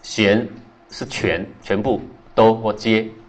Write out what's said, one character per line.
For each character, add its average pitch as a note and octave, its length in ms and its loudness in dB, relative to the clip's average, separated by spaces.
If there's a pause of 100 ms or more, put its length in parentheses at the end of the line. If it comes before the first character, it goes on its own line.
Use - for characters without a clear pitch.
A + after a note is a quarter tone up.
贤 A2 460 2 (420)
是 - 160 -10
全， F2+ 400 -4 (160)
全 G2 200 -2
部 B2+ 200 -2 (320)
都 A2 200 6
或 A2 180 -2
皆。 A2 340 0 (240)